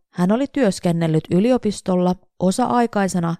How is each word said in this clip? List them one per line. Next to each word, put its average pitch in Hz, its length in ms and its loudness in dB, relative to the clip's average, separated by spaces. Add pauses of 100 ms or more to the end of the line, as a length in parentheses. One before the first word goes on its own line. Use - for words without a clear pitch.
(120)
hän 180 200 0
oli 262 160 0
työskennellyt 170 840 0
yliopistolla 185 840 0 (240)
osa-aikaisena 190 1000 0